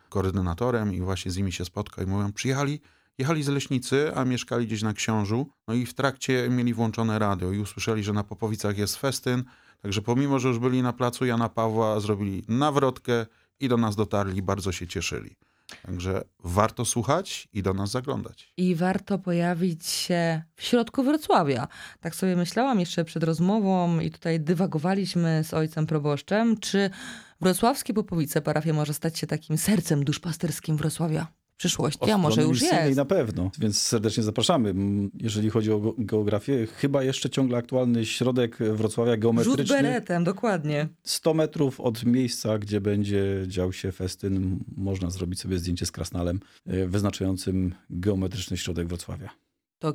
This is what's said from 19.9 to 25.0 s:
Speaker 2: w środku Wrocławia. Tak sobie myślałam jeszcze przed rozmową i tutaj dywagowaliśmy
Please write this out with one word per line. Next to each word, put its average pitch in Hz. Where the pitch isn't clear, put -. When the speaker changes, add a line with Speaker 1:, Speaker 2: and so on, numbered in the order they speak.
Speaker 2:
w -
środku 240
Wrocławia. 202
Tak 165
sobie 185
myślałam 214
jeszcze 170
przed 165
rozmową 175
i 160
tutaj 165
dywagowaliśmy 170